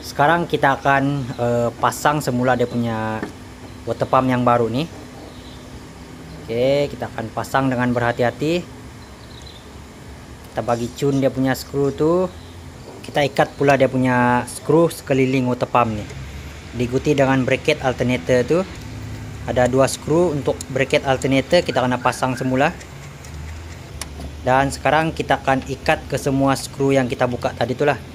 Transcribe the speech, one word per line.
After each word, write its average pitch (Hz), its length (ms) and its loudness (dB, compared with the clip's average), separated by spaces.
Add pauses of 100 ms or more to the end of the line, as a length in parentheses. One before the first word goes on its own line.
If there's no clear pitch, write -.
Sekarang 160 400 2
kita 139 320 2
akan, 139 480 2 (160)
eh, 120 300 2 (100)
pasang 147 400 2
semula 123 400 2
dia 120 80 2
punya 110 560 -2 (640)
water 120 220 -2
pump 131 180 4
yang 123 160 2
baru 120 240 4
ni. 120 160 -2 (1600)
Okey, 135 480 2
kita 123 240 -8
akan 113 160 -6
pasang 135 400 2
dengan 123 240 2
berhati-hati. 120 640 2 (1900)
Kita - 80 -4
bagi 120 400 -2
cun 139 240 2
dia 131 80 2
punya 131 240 0
skru 139 400 -2
tu. 170 320 2 (760)
Kita - 160 -2
ikat 147 320 2
pula 143 240 6
dia 131 80 6
punya 123 640 4
skru 160 400 2
sekeliling 131 560 0
water 123 240 0
pump 117 240 4
ni. 107 80 -6 (720)
Diikuti 123 400 0
dengan 135 320 4
bracket 131 400 2
alternator 123 580 2
tu. 151 160 2 (840)
Ada 123 240 4
dua 131 160 6
skru 151 480 2
untuk 143 240 -2 (160)
bracket 135 320 2
alternator, 135 560 2
kita 127 240 2
kena 123 160 0
pasang 127 320 0
semula. 131 400 2 (1700)
Dan 131 320 2
sekarang 156 400 2
kita 139 240 0
akan 131 320 0
ikat 151 400 0
ke 139 80 -2
semua 135 400 2
skru - 320 -2
yang 135 160 4
kita 123 240 0
buka 123 240 -4
tadi 120 240 -2
tu 147 80 2
lah. 139 160 0 (140)